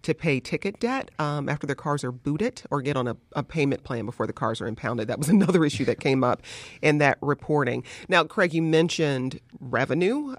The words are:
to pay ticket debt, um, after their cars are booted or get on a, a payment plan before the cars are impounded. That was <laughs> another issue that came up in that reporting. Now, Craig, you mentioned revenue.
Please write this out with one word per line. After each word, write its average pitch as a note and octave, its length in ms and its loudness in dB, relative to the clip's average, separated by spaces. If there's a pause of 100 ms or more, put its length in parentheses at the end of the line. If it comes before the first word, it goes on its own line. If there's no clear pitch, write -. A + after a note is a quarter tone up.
to D#3+ 120 -2
pay C#3 280 0
ticket - 400 -6
debt, B3+ 360 -4
um, D3 300 -2
after C#3+ 180 -4
their C#3+ 120 -4
cars D3 260 -2
are B2 80 -4
booted D3 580 -4
or C#3 120 0
get C3+ 160 0
on B2 100 0
a, A2 80 -2 (180)
a D3 100 -4
payment C#3 420 0
plan A#2 200 -4
before A2+ 220 -4
the - 60 -8
cars A2+ 260 -2
are G2+ 80 -6
impounded. A2+ 400 -4
That A#2 100 -4
was D3 120 -2
<laughs> G#3+ 100 6
another F3+ 240 4
issue C#3+ 220 0
that - 160 0
came C3 240 4
up B2 160 0 (400)
in D3+ 160 4
that C#3+ 240 4
reporting. C3+ 640 0 (260)
Now, F3 160 4
Craig, F3+ 280 0
you E3 80 2
mentioned D#3 760 2 (220)
revenue. E3+ 760 0